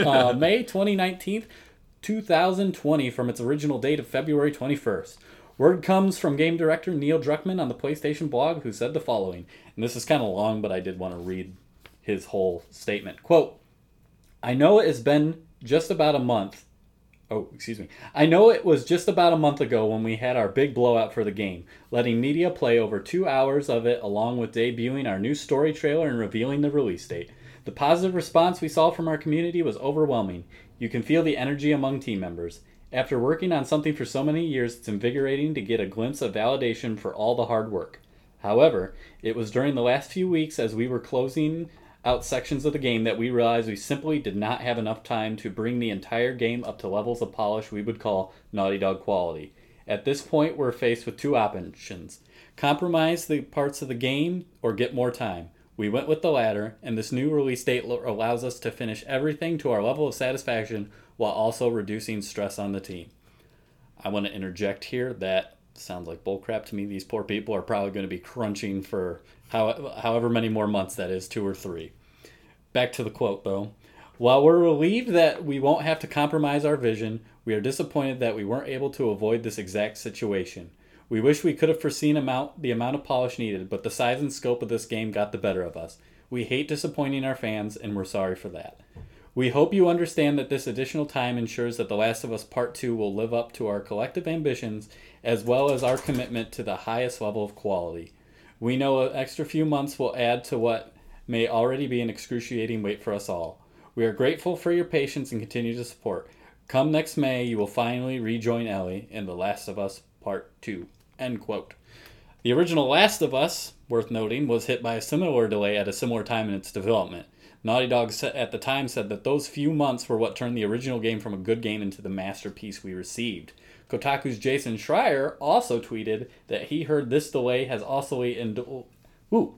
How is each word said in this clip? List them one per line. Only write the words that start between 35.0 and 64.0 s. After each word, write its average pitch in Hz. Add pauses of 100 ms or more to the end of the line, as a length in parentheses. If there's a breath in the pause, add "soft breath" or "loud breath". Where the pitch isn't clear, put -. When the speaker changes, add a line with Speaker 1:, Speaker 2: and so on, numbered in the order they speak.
Speaker 1:
to 131
get 110
a 95
glimpse 113
of 104
validation 113
for 101
all 113
the 120
hard 110
work. 85 (380 soft breath)
However, 107 (280 loud breath)
it 110
was 110
during 135
the 123
last 127
few 185
weeks 156
as 113
we 117
were 127
closing 151 (340 loud breath)
out 123
sections 135
of 147
the 151
game 117
that 107
we 117
realized 117
we 104
simply 147
did 104
not 107
have 123
enough 110
time 110
to 107
bring 113
the 120
entire 117
game 120
up 113
to 98
levels 117
of 107
polish 107
we 104
would 107
call 98 (180 loud breath)
Naughty 98
Dog 95
quality. 85 (340 soft breath)
At 104
this 143
point, 151
we're 127
faced 120
with 113
two 143
options. 90 (360 soft breath)
Compromise 160
the 147
parts 143
of 131
the 127
game 147 (160)
or 113
get 120
more 123
time. 90 (300 soft breath)
We 104
went 135
with 156
the 170
latter, 110
and 110
this 110
new 135
release 135
date 120
lo-, 120
allows 113
us 123
to 117
finish 110
everything 151
to 139
our 107
level 143
of 120
satisfaction 117 (260 loud breath)
while 107
also 113
reducing 107
stress 101
on 101
the 98
team." 90 (920 soft breath)